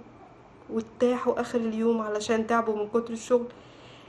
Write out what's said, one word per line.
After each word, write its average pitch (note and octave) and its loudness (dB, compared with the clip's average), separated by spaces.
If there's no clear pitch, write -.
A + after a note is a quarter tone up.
وارتاحوا A#3+ 0
اخر A#3+ -2
اليوم A3+ 2
علشان A3 -2
تعبوا A3+ 2
من G#3 -2
كتر A#3 -2
الشغل. A#3+ 0